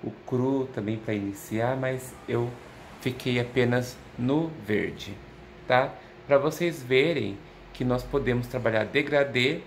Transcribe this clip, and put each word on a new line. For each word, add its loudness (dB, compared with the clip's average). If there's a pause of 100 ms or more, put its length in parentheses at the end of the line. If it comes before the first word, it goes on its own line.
o -6 (160)
cru 0
também -2
pra -4
iniciar, -2
mas -4 (140)
eu 0 (500)
fiquei -2
apenas 2 (200)
no 0 (140)
verde, -2 (520)
tá? 4 (340)
Pra 6
vocês 0
verem 2 (360)
que -4
nós 2
podemos 0
trabalhar 2
degradê 2